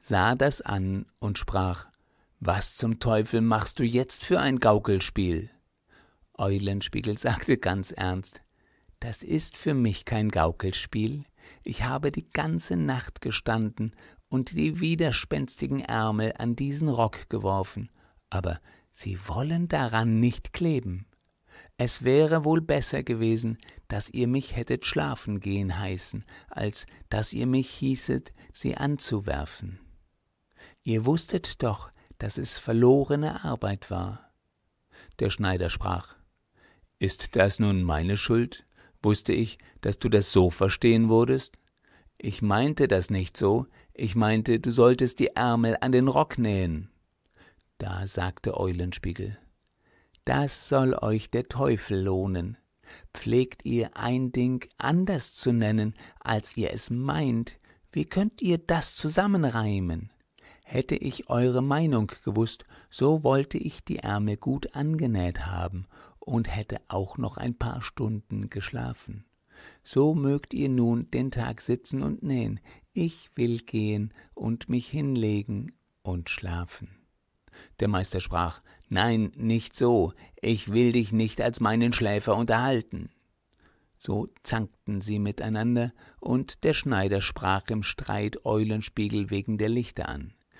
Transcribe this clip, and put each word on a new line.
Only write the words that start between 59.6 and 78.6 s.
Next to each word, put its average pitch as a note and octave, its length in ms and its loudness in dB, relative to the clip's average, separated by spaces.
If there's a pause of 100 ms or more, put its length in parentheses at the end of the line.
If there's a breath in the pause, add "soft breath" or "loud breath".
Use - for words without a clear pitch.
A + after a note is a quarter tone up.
Hätte - 320 -2
ich - 340 -8
eure B2 320 2
Meinung C#3 480 2 (140)
gewusst, A2+ 400 -2 (260 loud breath)
so D3+ 320 2
wollte C#3 360 2
ich - 260 -8
die - 160 -6
Ärmel G#2 360 -2
gut - 380 -4
angenäht B2+ 720 0
haben F2+ 400 -6 (320 loud breath)
und - 360 -2
hätte - 340 -6
auch F#2+ 280 -4
noch A#2 200 -6
ein A#2+ 200 -4
paar A#2 240 -4
Stunden G#2+ 720 -6
geschlafen. A#2 720 -8 (580 loud breath)
So D3+ 320 4
mögt C#3+ 380 0
ihr C#3 160 0
nun A#2+ 420 2
den B2+ 200 -2
Tag A#2+ 300 -4
sitzen C3 420 -2
und D3 200 -4
nähen. A#2 380 -2 (320 loud breath)
Ich - 420 -4
will A#2 240 0
gehen G#2+ 540 -2 (220 loud breath)
und A#2 340 -4
mich B2 200 -2
hinlegen A#2 840 -2 (300)
und F2 260 -6
schlafen." F2 600 -8 (920 loud breath)
Der G2+ 80 2
Meister F#2+ 320 0
sprach: E2+ 420 -4 (260 soft breath)